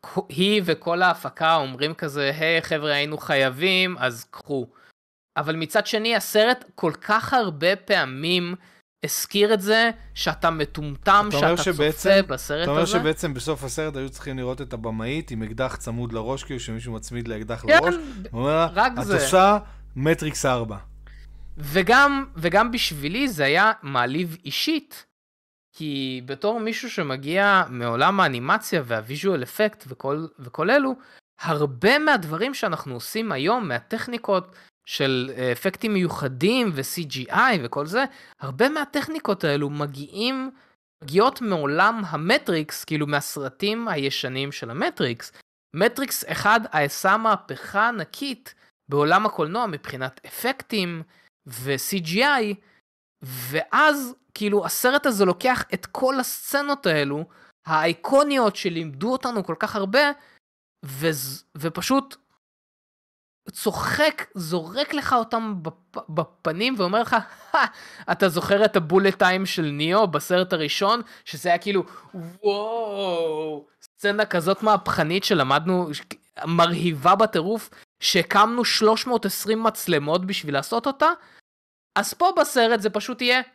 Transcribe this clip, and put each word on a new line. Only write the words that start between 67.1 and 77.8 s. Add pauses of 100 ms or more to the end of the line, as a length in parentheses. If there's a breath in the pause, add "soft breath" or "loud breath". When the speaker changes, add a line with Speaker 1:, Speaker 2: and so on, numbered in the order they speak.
Speaker 1:
"הא, (520 loud breath)
אתה
זוכר
את
הבולט
טיים
של
ניאו
בסרט
הראשון, (240 loud breath)
שזה
היה
כאילו, (600 loud breath)
וואו, (140)
סצנה
כזאת
מהפכנית
שלמדנו,
ש-, (440)
מרהיבה
בטירוף, (300 loud breath)